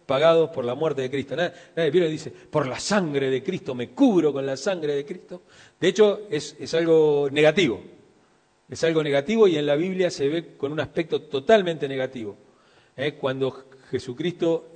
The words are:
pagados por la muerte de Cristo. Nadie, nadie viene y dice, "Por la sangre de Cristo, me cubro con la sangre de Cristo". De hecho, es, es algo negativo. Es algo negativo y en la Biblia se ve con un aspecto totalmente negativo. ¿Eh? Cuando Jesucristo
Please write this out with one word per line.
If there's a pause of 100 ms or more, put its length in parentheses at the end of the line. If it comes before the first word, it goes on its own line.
pagados
por
la
muerte
de
Cristo.
Nadie, (240)
nadie
viene
y
dice,
"Por
la
sangre
de
Cristo,
me
cubro
con
la
sangre
de
Cristo". (340)
De
hecho,
es,
es
algo
negativo. (920)
Es
algo
negativo
y
en
la
Biblia
se
ve
con
un
aspecto
totalmente
negativo. (640)
¿Eh?
Cuando (240)
Jesucristo